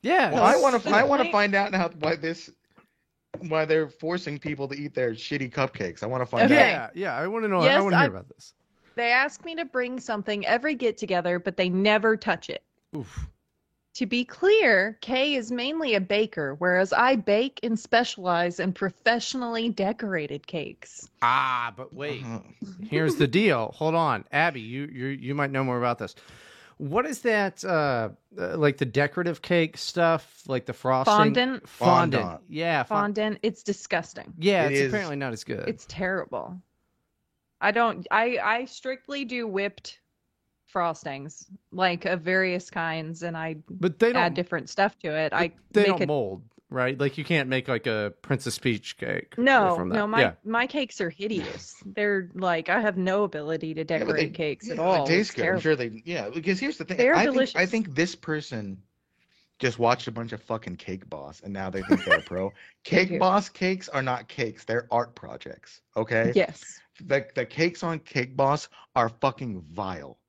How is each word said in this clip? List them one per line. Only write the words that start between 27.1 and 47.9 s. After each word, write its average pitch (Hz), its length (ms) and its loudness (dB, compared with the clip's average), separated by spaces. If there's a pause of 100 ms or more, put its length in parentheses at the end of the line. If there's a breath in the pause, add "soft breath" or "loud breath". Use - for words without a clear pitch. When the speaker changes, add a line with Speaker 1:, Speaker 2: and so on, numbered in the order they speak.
Speaker 1:
that, 208 440 0
uh, 139 440 0 (300)
uh, - 180 -4
like, 147 200 4
the 139 80 0
decorative 143 560 -2
cake 165 360 2
stuff? - 720 0
Like 127 180 -2
the 123 80 -8
frosting? 131 400 4
Speaker 3:
Fondant? 240 540 4
Speaker 1:
Fondant. 160 560 4
Speaker 2:
Fondant. 85 260 -8
Speaker 1:
Yeah, 156 340 0
fon- 208 300 0
Speaker 3:
Fondant. 214 300 -2
It's - 180 -2
disgusting. - 760 -6
Speaker 1:
Yeah, 175 300 4
Speaker 2:
It 143 40 2
Speaker 1:
it's 139 100 2
Speaker 2:
is. 135 120 2
Speaker 1:
apparently 175 240 -2
not 135 160 -4
as 107 100 -10
good. - 240 -6
Speaker 3:
It's - 220 -6
terrible. 180 680 -6 (1000)
I 202 120 2
don't, 220 380 0
I, 233 320 2
I 233 240 0
strictly 262 600 -8
do 240 220 -6
whipped 202 520 -6 (760)
frostings, 160 720 -4 (260)
like, 180 340 0
of 175 160 -2
various 180 500 0
kinds, 165 520 -6
and 170 140 -6
I 160 200 -8 (120)
Speaker 1:
But 180 300 -4
they 226 80 4
Speaker 3:
add 240 60 2
Speaker 1:
don't 175 200 2
Speaker 3:
different 175 360 -4
stuff 196 300 0
to 165 100 -8
it. 156 240 -2
I 170 180 0 (200)
Speaker 1:
they 208 100 4
Speaker 3:
make 202 100 6
Speaker 1:
don't 180 120 0
Speaker 3:
a 170 40 0
Speaker 1:
mold, 110 340 -2 (300)
right? 127 280 0
Like, 139 200 0
you 151 60 -6
can't 143 240 0
make, 131 180 0
like, 120 180 -2
a 107 280 0 (100)